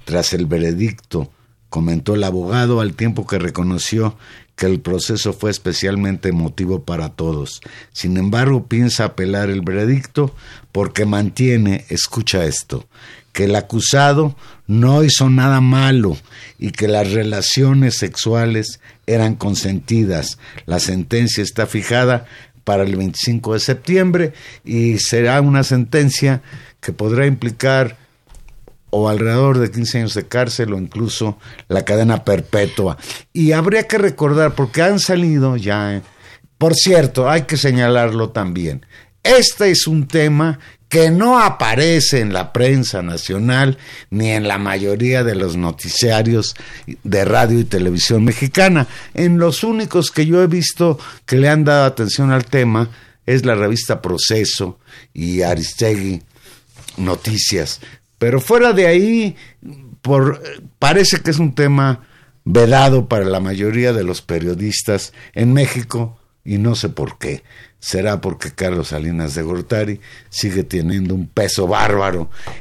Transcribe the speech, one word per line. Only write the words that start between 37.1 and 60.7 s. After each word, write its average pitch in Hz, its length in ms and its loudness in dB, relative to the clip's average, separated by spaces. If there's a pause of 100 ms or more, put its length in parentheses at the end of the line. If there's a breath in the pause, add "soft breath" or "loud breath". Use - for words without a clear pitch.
hay 156 140 2
que 143 140 -4
señalarlo 120 720 2
también, 87 560 -6 (380 loud breath)
este 233 480 4
es 156 160 0
un 156 180 2
tema 151 540 2 (280 loud breath)
que 160 220 4
no 233 300 4
aparece 143 800 2
en 104 120 -2
la 92 200 -4
prensa 123 500 0
nacional 117 760 0 (320 loud breath)
ni 110 200 0
en 107 160 0
la 101 120 -2
mayoría 101 640 0
de 113 100 0
los 92 220 -2
noticiarios 110 1000 0 (480 loud breath)
de 98 220 0
radio 117 340 2
y 117 60 2
televisión 92 580 0
mexicana. 139 640 2 (260 loud breath)
En 170 260 2
los 170 260 2
únicos 220 480 0
que 156 120 0
yo 170 160 4
he 185 60 4
visto 170 540 0 (260 loud breath)
que - 100 0
le 139 120 4
han 151 160 4
dado 143 220 4
atención 131 440 0
al 131 140 2
tema 117 460 2 (360 loud breath)
es 127 180 2
la 120 120 2
revista 107 440 0
Proceso 92 800 -2 (340 loud breath)
y 87 300 -2
Aristegui 95 800 -2 (720 loud breath)
Noticias. 95 840 -4 (380 loud breath)
Pero 120 220 0
fuera 240 320 2
de 185 140 4
ahí, 208 500 2 (640 loud breath)
por, 135 400 2 (380)